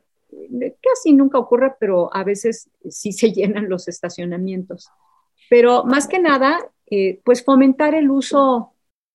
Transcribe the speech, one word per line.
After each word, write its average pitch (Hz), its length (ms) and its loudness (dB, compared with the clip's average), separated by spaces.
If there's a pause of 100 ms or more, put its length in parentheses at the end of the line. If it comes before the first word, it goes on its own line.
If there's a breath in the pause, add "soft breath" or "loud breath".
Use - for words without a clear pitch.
(300)
eh, 247 520 -10
casi 359 320 2
nunca 269 240 4
ocurra, 254 420 0
pero 185 340 -2
a 190 100 -4
veces 202 440 -6 (220)
sí - 220 -10
se 220 200 0
<laughs> - 0 -
llenan 202 360 -2
los 180 200 -8
estacionamientos. 180 1000 -10 (580)
Pero 240 360 4
más 277 240 0
que 381 100 -4
nada, 294 400 2 (320)
eh, 190 340 -2
pues 247 180 2
fomentar 269 520 4
el 294 160 2
uso 269 600 0 (420)